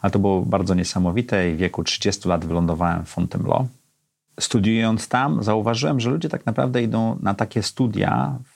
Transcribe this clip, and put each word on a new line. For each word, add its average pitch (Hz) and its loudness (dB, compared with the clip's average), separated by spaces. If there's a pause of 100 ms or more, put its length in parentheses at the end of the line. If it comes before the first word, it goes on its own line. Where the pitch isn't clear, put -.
ale 98 2
to 104 2
było 95 4
bardzo 92 0
niesamowite 90 0
i 80 -2
w - -6
wieku 87 -2
trzydziestu - -2
lat 82 0
wylądowałem 82 0
w - -20
Fontainebleau. - -2 (720)
Studiując 113 2
tam, 131 0
zauważyłem, 113 0
że 117 0
ludzie 160 -2
tak - -6
naprawdę 123 0
idą 113 0
na 101 0
takie 107 -2
studia 120 0 (200)